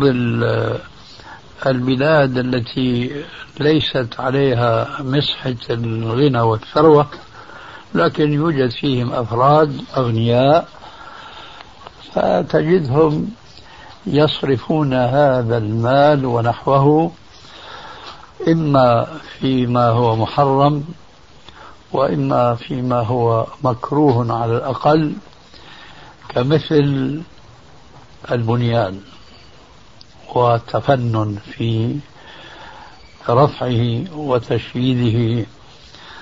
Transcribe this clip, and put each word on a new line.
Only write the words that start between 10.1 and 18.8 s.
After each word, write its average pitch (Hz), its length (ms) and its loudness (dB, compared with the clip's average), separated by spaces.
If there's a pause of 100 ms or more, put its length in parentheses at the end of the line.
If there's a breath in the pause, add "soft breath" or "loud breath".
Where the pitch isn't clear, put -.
فتجدهم 160 1160 0 (760 loud breath)
يصرفون 143 880 0
هذا 127 640 2
المال 131 680 2
ونحوه 139 840 2 (1400 loud breath)
إما 135 580 4 (340)